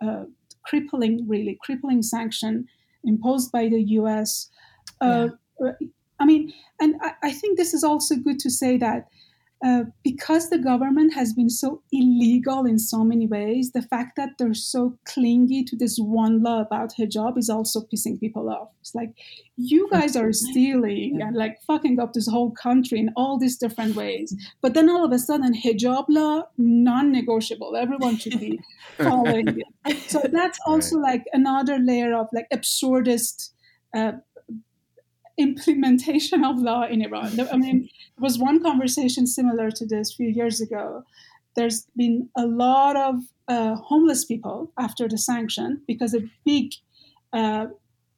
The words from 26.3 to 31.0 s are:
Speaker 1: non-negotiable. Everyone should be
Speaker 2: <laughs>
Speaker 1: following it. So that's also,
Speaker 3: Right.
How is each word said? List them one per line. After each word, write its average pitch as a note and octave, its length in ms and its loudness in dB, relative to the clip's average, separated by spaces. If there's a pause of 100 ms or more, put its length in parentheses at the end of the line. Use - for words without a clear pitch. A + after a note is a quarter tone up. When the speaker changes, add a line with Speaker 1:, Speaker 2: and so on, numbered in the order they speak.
Speaker 1:
non-negotiable. A#3 1200 2
Everyone B3 400 0
should A3+ 240 -4
be G#3+ 180 -6 (200)
Speaker 2:
<laughs> - 180 -20
Speaker 1:
following A#3 500 2 (380)
it. D4 120 -2 (120)
So D4+ 100 0
that's E4 460 0
also, D#4 320 0
Speaker 3:
Right. C#4 160 0